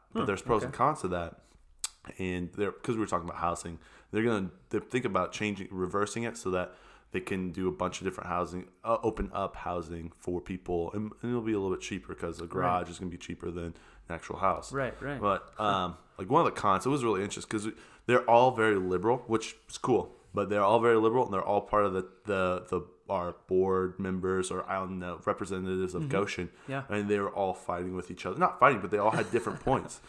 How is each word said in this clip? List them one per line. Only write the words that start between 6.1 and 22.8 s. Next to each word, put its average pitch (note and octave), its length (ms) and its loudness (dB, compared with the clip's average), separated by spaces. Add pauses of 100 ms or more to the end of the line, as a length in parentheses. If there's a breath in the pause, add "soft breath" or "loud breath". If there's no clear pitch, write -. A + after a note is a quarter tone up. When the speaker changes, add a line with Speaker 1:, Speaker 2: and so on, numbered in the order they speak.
Speaker 1:
it A2+ 140 -4
so - 160 -6
that F2+ 220 -2 (360 loud breath)
they F#2+ 100 -4
can F#2 300 -4
do F#2 180 -2
a F2+ 40 0
bunch F2+ 280 -4
of F2+ 40 -8
different F#2 240 -6
housing, F2 400 -4 (160)
uh, A2+ 180 2
open A2 320 -2
up G2 220 -4
housing E2+ 600 -8
for F2 240 -6
people, F2 520 -4
and, G#2+ 200 -6 (100)
and A#2+ 100 -4
it'll A#2+ 100 -2
be A2 100 -2
a G#2 60 2
little F#2+ 160 0
bit - 80 -6
cheaper - 320 -8
'cause E2+ 260 -8
a E2+ 40 -10
Speaker 2:
Right. E2+ 60 -10
Speaker 1:
garage F2+ 400 0
is E2+ 80 -12
gonna F#2 120 -6
be E2 80 -10
cheaper F2 320 -8
than E2+ 140 -6
an E2 100 -8 (400 loud breath)
actual E2 220 -8
house. F2+ 360 0
Speaker 2:
Right, C3 300 -4
right. C3+ 180 -6
Speaker 1:
But, G2+ 380 0
Speaker 2:
Huh. A2 60 -2
Speaker 1:
um, F#2 320 0 (200)
like, F#2+ 140 -6
one D3+ 160 6
of - 80 0
the - 60 -8
cons, F#2+ 260 4
it C3 40 2
was C#3 140 0
really G2+ 180 2
interesting - 280 -8
'cause G#2+ 180 -2 (380 loud breath)
they're A#2+ 240 6
all B2 220 8
very A2 240 4
liberal, F#2 500 2
which A2 300 -2 (120)
is - 80 -12
cool, G2+ 400 0 (160)
but G2+ 160 -2
they're G#2 160 4
all A2 160 6
very A#2 160 6
liberal, A2+ 280 4
and G2+ 100 -6
they're F#2 100 0
all G2+ 180 2
part G#2 220 2
of G2 80 0
the, F#2 140 -2 (180)
the, F#2 440 0
the, F2+ 140 -2 (260)